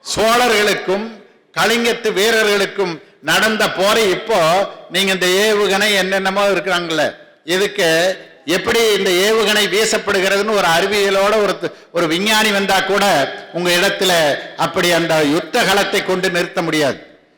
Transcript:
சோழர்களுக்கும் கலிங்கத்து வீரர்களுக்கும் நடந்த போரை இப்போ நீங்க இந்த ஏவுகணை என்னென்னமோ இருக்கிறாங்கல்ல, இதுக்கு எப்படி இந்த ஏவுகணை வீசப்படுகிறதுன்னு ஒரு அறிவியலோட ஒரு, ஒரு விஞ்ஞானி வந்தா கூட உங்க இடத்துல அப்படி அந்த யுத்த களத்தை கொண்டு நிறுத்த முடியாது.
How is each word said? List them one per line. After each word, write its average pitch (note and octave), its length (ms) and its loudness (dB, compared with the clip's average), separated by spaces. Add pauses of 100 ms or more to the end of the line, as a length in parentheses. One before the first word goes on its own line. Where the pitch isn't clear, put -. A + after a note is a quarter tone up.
(140)
சோழர்களுக்கும் G#3+ 920 0 (540)
கலிங்கத்து A3+ 520 0
வீரர்களுக்கும் G3+ 880 0 (220)
நடந்த G3+ 480 0
போரை G#3 400 2
இப்போ F3+ 580 0 (220)
நீங்க F#3+ 220 0
இந்த F3+ 140 -2
ஏவுகணை G3+ 680 2
என்னென்னமோ F#3+ 540 0
இருக்கிறாங்கல்ல, E3+ 680 -2 (280)
இதுக்கு F#3 760 0 (280)
எப்படி F#3+ 320 0 (180)
இந்த F#3+ 140 0
ஏவுகணை G#3 580 2
வீசப்படுகிறதுன்னு G3+ 880 0
ஒரு F#3 120 2
அறிவியலோட G3 760 2
ஒரு, F3 340 -4 (160)
ஒரு E3+ 140 0
விஞ்ஞானி G#3+ 440 0
வந்தா G3 300 0
கூட F#3 520 0 (200)
உங்க F3 180 -2
இடத்துல F3 680 2 (180)
அப்படி F3 360 0
அந்த E3 300 2
யுத்த E3+ 420 0
களத்தை G3 400 0
கொண்டு F#3 260 -2
நிறுத்த F3 320 -4
முடியாது. D3+ 560 -2 (200)